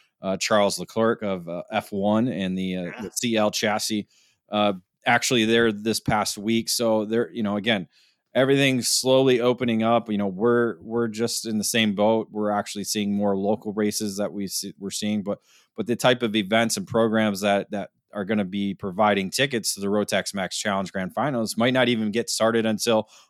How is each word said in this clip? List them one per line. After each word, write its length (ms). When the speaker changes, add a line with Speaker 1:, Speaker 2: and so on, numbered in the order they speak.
Speaker 1:
uh, 160
Charles 420
Leclerc 440
of, 260
uh, 220
F 200
one 380
and 280
the, 200
uh, 60
Speaker 2:
Yeah. 180
Speaker 1:
the 100
C 240
L 160
chassis, 560
uh, 240
actually 380
there 300
this 260
past 380
week. 320
So 340
there, 300
you 100
know, 140
again, 320
everything's 540
slowly 540
opening 420
up. 260
You 80
know, 100
we're, 520
we're 300
just 360
in 120
the 80
same 300
boat. 360
We're 200
actually 340
seeing 280
more 220
local 380
races 440
that 140
we 160
see, 320
we're 120
seeing, 320
but, 160
but 120
the 80
type 280
of 120
events 420
and 80
programs 560
that, 300
that 180
are 120
gonna 200
be 280
providing 580
tickets 420
to 60
the 80
Rotax 460
Max 240
Challenge 340
Grand 220
Finals 420
might 180
not 140
even 240
get 180
started 360
until 420